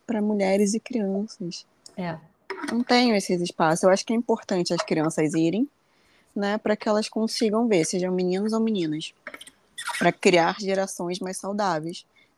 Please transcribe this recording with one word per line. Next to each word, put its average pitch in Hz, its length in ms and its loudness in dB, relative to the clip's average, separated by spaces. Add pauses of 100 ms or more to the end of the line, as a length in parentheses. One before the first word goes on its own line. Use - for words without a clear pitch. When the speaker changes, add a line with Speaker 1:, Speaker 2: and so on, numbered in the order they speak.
Speaker 1:
pra 214 160 -2
mulheres 202 520 2
e 220 60 -2
crianças. 196 840 -6 (300)
Speaker 2:
É. 170 220 -6 (520)
Speaker 1:
Não 233 120 0
tenho 247 340 4
esses 185 240 0
espaços. 170 420 0
Eu 185 80 6
acho 190 140 4
que - 80 -4
é 226 40 2
importante 208 560 -2
as 170 100 -2
crianças 160 520 0
irem, 165 340 2 (680)
né, 202 220 0
pra 214 200 0
que - 120 -4
elas 214 200 0
consigam 220 580 0
ver, 185 180 4
sejam 185 280 -2
meninos 185 400 0
ou 220 80 0
meninas, 175 520 -2 (840)
pra 175 140 4
criar 175 480 4
gerações 190 580 -4
mais 185 180 -8
saudáveis, 185 680 -4 (320)